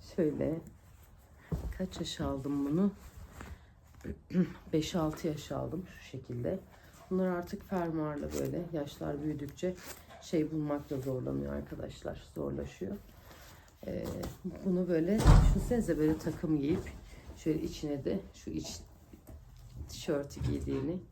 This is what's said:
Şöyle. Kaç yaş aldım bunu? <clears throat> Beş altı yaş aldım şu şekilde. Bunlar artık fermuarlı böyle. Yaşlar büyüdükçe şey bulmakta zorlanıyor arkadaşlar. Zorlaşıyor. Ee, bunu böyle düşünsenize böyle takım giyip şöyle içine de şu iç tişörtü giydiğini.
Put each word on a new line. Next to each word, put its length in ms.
Şöyle. 460
Kaç 220
yaş 220
aldım 440
bunu? 260
<clears throat> 140
Beş 220
altı 320
yaş 240
aldım 340
şu 80
şekilde. 540
Bunlar 180
artık 420
fermuarlı 600
böyle. 220
Yaşlar 500
büyüdükçe 520
şey 300
bulmakta 460
zorlanıyor 560
arkadaşlar. 680
Zorlaşıyor. 640
Ee, 180
bunu 220
böyle 320
düşünsenize 800
böyle 200
takım 440
giyip 300
şöyle 240
içine 440
de 140
şu 160
iç 300
tişörtü 520
giydiğini. 560